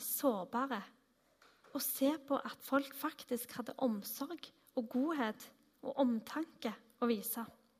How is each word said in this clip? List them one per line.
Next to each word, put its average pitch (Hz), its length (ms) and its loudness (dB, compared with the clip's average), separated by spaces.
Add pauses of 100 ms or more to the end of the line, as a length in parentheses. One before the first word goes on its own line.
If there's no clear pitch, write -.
sårbare, 233 800 0 (880)
og 277 120 -2
se - 280 4 (160)
på 277 80 4
at - 320 -4
folk 277 320 4
faktisk - 560 -4
hadde - 280 -6
omsorg 269 600 -2 (320)
og 233 160 -2
godhet 254 560 0 (400)
og - 160 4
omtanke 240 720 0 (240)
å 240 80 2
vise. 226 360 0 (360)